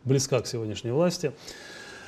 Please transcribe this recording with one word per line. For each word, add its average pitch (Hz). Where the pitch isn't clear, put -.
близка 135
к -
сегодняшней 113
власти. 165